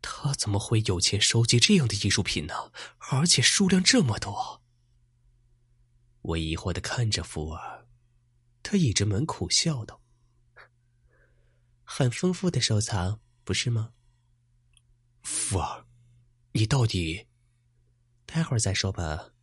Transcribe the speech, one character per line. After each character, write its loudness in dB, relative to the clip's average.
他 -4
怎 -4
么 2
会 2
有 0
钱 2
收 4
集 6
这 6
样 6
的 0
艺 0
术 2
品 -2
呢？ -10
而 2
且 4
数 4
量 4
这 6
么 2
多！ -8
我 -4
疑 -2
惑 -6
地 -4
看 -2
着 -2
福 -8
儿， -14
他 -4
倚 2
着 0
门 0
苦 -6
笑 -2
道 -18
：“很 0
丰 -2
富 -2
的 -2
收 2
藏， -2
不 -4
是 0
吗 -2
？”“福 -4
儿， -6
你 2
到 2
底 -2
？”“待 -2
会 -2
儿 2
再 0
说 0
吧 -6